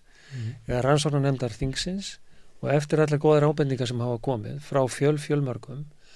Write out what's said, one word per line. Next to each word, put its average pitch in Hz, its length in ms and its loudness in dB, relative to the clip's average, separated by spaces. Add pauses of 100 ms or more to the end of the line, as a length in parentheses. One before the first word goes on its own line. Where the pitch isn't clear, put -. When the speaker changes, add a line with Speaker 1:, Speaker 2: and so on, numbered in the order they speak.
(240)
Speaker 1:
Mm. 117 400 -10
Speaker 2:
eða 123 180 -2
rannsóknarnefndar 139 720 2
þingsins 180 640 -6 (400)
og 131 180 -8
eftir 151 240 2
allar 151 240 2
góðar 151 240 6
ábendingar 135 400 0
sem 120 160 -4
hafa 120 160 -2
komið 120 400 -4
frá 139 220 0 (100)
fjöl-, 147 320 2
fjölmörgum, 139 640 -4 (320)